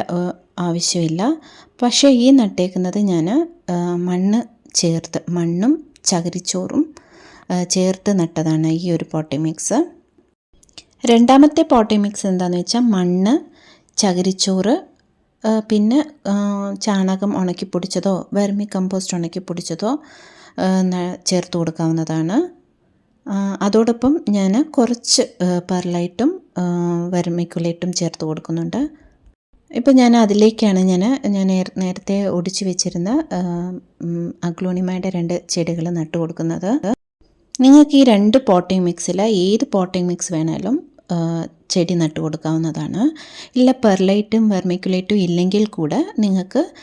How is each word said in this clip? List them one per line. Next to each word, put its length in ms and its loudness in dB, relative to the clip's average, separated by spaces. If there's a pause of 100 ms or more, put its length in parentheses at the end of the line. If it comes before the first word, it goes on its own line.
(120)
ഏഹ്, 220 -4 (260)
ആവശ്യമില്ല. 640 -2 (580)
പക്ഷേ 300 4
ഈ 220 6
നട്ടേക്കുന്നത് 680 2
ഞാൻ, 280 2 (420)
ഏഹ്, 280 -2
മണ്ണ് 420 0 (340)
ചേർത്ത്, 460 -2 (100)
മണ്ണും 440 0 (300)
ചകിരിച്ചോറും, 800 -2 (680)
ഏഹ്, 180 -2
ചേർത്ത് 500 0
നട്ടതാണ് 480 0
ഈ 240 -2
ഒരു 200 -2
പോട്ടിംഗ് 320 -4
മിക്സ്. 360 -4 (1300)
രണ്ടാമത്തെ 560 6
പോട്ടിംഗ് 420 2
മിക്സ് 240 -4
എന്താണെന്ന് 300 0
വെച്ചാൽ 220 -2
മണ്ണ്, 540 2 (640)
ചകിരിച്ചോറ്, 800 0 (680)
ഏഹ്, 260 0
പിന്നെ, 300 4 (280)
ഏഹ്, 540 -2
ചാണകം 560 0
ഉണക്കി 280 -4
പൊടിച്ചതോ 500 -2 (180)
വെർമി 420 -2
കമ്പോസ്റ്റ് 420 -4
ഉണക്കി 220 -6
പൊടിച്ചതോ, 520 -6 (680)
ഏഹ്, 240 0
ന-, 320 -4 (100)
ചേർത്ത് 320 -2
കൊടുക്കാവുന്നതാണ്. 800 -2 (880)
ആ, 360 -4
അതോടൊപ്പം 520 0 (160)
ഞാൻ 320 0
കുറച്ച്, 600 0 (200)
ഏഹ്, 200 0 (100)
പെർലൈറ്റും, 580 -2 (280)
ഏഹ്, 520 -2
വെർമിക്കുലേറ്റും 840 -4
ചേർത്ത് 320 -4
കൊടുക്കുന്നുണ്ട്. 560 -4 (880)
ഇപ്പം 240 4
ഞാൻ 220 6
അതിലേക്കാണ് 600 4
ഞാൻ, 240 2 (240)
ഞാൻ 200 0
നേര-, 300 -2
നേരത്തെ 500 -4
ഒടിച്ച് 380 -4
വെച്ചിരുന്ന, 440 -4 (240)
ഏഹ്, 400 -4 (300)
ഉം, 300 -6 (100)
അഗ്ലോണിമയുടെ 640 -4
രണ്ട് 260 -2 (140)
ചെടികൾ 400 -2
നട്ടു 280 -4
കൊടുക്കുന്നത്. 540 -4 (880)
നിങ്ങൾക്ക് 360 8
ഈ 80 8
രണ്ട് 340 6
പോട്ടിംഗ് 480 2
മിക്സിൽ 360 -2
ഏത് 520 2
പോട്ടിംഗ് 340 -2
മിക്സ് 260 -6
വേണേലും, 440 -2 (340)
ഏഹ്, 340 -2 (240)
ചെടി 240 0
നട്ടു 260 0
കൊടുക്കാവുന്നതാണ്. 840 -4 (540)
ഇല്ല 160 4
പെർലൈറ്റും 800 2
വെർമിക്കുലേറ്റും 680 -2
ഇല്ലെങ്കിൽ 480 2
കൂടെ 400 -2 (140)
നിങ്ങൾക്ക്, 440 0 (200)